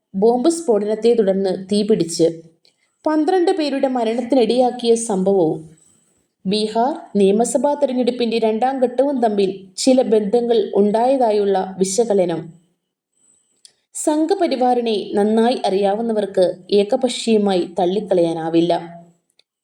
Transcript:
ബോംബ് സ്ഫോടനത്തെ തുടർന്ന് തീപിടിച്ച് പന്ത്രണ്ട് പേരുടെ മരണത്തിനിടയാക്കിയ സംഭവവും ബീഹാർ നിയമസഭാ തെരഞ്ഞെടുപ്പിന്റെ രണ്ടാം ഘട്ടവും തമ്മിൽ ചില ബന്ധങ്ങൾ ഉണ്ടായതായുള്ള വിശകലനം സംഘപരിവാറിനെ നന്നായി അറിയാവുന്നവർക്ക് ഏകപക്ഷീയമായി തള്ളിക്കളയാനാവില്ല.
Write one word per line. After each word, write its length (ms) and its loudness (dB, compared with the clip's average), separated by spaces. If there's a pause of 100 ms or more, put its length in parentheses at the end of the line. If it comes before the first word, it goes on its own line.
(160)
ബോംബ് 340 2
സ്ഫോടനത്തെ 640 0
തുടർന്ന് 520 0
തീപിടിച്ച് 760 0 (680)
പന്ത്രണ്ട് 440 0
പേരുടെ 360 -2
മരണത്തിനിടയാക്കിയ 1080 0
സംഭവവും 720 0 (760)
ബീഹാർ 500 -2 (200)
നിയമസഭാ 580 2
തെരഞ്ഞെടുപ്പിന്റെ 640 -2
രണ്ടാം 400 -2
ഘട്ടവും 420 0
തമ്മിൽ 460 -2 (100)
ചില 240 2
ബന്ധങ്ങൾ 720 0
ഉണ്ടായതായുള്ള 1040 2
വിശകലനം 840 -2 (1300)
സംഘപരിവാറിനെ 1200 -2
നന്നായി 520 2
അറിയാവുന്നവർക്ക് 880 0 (180)
ഏകപക്ഷീയമായി 960 0 (100)
തള്ളിക്കളയാനാവില്ല. 1200 0 (600)